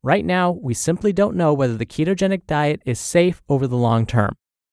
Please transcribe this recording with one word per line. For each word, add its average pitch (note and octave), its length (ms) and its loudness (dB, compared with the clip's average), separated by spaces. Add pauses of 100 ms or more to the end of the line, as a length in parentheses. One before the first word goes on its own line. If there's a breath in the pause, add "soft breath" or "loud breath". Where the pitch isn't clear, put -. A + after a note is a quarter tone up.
Right D#3 240 0
now, F3+ 240 0
we C3 240 -4
simply F#3 400 -2
don't G3+ 200 0
know E3 200 2
whether B2+ 240 0
the A#2 80 -4
ketogenic F#3+ 600 -2
diet D3 380 -2
is A#2+ 160 -4
safe F3 480 0
over C3+ 180 0
the B2 80 -2
long A#2 300 2
term. G#2+ 320 0 (360)